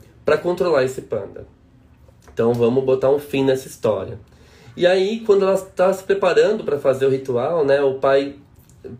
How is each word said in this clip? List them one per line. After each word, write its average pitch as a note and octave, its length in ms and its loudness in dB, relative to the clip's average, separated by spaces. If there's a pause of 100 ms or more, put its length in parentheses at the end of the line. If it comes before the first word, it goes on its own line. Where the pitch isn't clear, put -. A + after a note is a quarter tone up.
(240)
pra D3+ 140 2
controlar F3 460 0
esse B2+ 180 -6
panda. - 460 -10 (840)
Então A2+ 220 0
vamos A#2+ 300 0
botar C3 260 0
um D3 80 4
fim C#3 260 -4
nessa C3 240 0
história. - 520 -6 (580)
E E3+ 80 2
aí, F#3+ 360 0
quando G3 240 2
ela F#3+ 120 2
tá F#3 360 0
se - 100 -10
preparando F#3 600 2
pra D3 120 -2
fazer C3+ 280 0
o C3+ 40 4
ritual, C3+ 540 -2
né, C#3 180 2
o C3+ 120 2
pai C#3 420 0 (640)